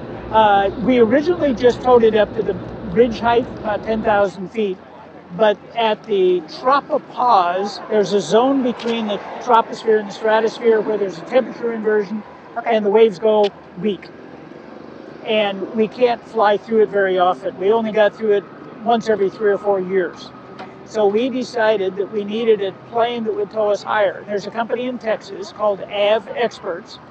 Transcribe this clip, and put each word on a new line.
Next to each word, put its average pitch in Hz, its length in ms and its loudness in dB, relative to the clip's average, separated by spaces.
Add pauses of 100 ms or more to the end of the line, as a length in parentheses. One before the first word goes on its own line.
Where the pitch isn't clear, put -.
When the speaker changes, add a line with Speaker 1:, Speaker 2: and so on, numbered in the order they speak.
(320)
Speaker 1:
Uh, 202 380 4 (140)
we 247 160 4
originally 294 540 2
just 233 280 2
towed 247 220 6
it 220 120 4
up 208 200 2
to 214 80 -2
the 190 100 -2 (400)
ridge 226 260 4
height, 233 260 2 (120)
about 202 260 -6
ten 220 200 -2
thousand 196 460 0
feet. 202 280 -4 (580)
But 208 220 2 (180)
at 226 280 -2
the 185 380 2
tropopause, 214 1500 0
there's 202 240 0
a 202 80 2
zone 247 400 2
between 226 460 -4
the 202 100 -4 (240)
troposphere 226 580 2
and 208 80 -6
the 190 60 -12
stratosphere 220 680 0
where 214 160 -2
there's 190 220 -4
a - 80 -14
temperature 233 480 -2
inversion, 214 480 -2 (340)
Speaker 2:
Okay. 233 200 -2
Speaker 1:
and 214 100 0
the 196 60 2
waves 220 260 4
go 214 320 2 (320)
weak. 202 280 -4 (1160)
And 202 480 -2
we 220 140 0
can't 240 340 0
fly 208 360 2
through 220 260 2
it 190 60 2
very 190 280 2
often. 180 420 0
We 190 120 2
only 220 200 0
got 208 240 4
through 214 180 0
it 202 100 2 (400)
once 226 260 0
every 202 220 2
three 208 200 0
or 196 60 0
four 202 220 0
years. 185 500 -4 (560)
So 214 220 0
we 233 240 2
decided 220 640 0
that 196 160 -4
we 208 120 -4
needed 214 380 0
a 190 100 -2 (200)
plane 233 320 0
that 214 100 -2
would 202 160 -4
tow 214 220 0
us 196 100 0
higher. 202 460 0
There's 202 180 -6
a 190 60 -10
company 233 340 -4
in 247 140 -6
Texas 202 520 -6
called 202 300 -2
AV 208 540 0
Experts 214 640 -6 (120)